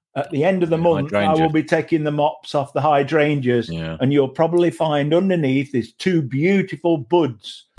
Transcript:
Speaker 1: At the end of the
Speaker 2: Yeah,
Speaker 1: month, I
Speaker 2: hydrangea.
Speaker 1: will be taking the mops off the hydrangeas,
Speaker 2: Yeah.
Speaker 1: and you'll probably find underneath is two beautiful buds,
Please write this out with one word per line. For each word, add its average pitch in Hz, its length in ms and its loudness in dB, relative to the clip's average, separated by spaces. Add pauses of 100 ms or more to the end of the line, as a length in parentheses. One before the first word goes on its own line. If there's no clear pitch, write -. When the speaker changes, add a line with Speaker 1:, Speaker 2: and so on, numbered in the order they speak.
(160)
Speaker 1:
At 143 160 -6
the 143 120 -2
end 185 200 2
of 165 80 0
the 165 60 2
Speaker 2:
Yeah, 165 40 -2
Speaker 1:
month, 156 320 0
I 104 120 0
Speaker 2:
hydrangea. 160 200 2
Speaker 1:
will 156 80 0
be 156 100 0
taking 156 400 -2
the 151 80 -2
mops 147 440 -4
off 139 180 -2
the 143 80 0
hydrangeas, 143 880 0
Speaker 2:
Yeah. 80 300 -8
Speaker 1:
and 131 120 2
you'll 143 160 2
probably 165 440 0
find 151 420 0
underneath 160 600 0
is 120 180 -4
two 170 300 0
beautiful 170 760 0
buds, 143 680 -2 (140)